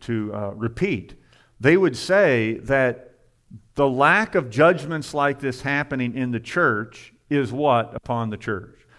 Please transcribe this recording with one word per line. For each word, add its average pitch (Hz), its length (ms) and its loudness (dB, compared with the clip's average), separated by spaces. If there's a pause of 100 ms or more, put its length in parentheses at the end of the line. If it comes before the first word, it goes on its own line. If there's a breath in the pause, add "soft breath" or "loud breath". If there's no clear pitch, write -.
to, 107 320 -6
uh, 101 220 -6
repeat. 117 580 -4 (460 soft breath)
They 151 180 6
would 175 180 2
say 135 680 2
that 127 480 0 (640)
the 143 120 2
lack 156 460 2
of 147 160 -2
judgments 151 640 2
like 143 260 0
this 131 220 -6
happening 139 540 -4
in 127 160 -4
the 113 80 -4
church 117 760 -4 (160)
is 139 220 0
what 123 440 0
upon 117 340 -6
the 107 80 -8
church? - 420 -10 (200 soft breath)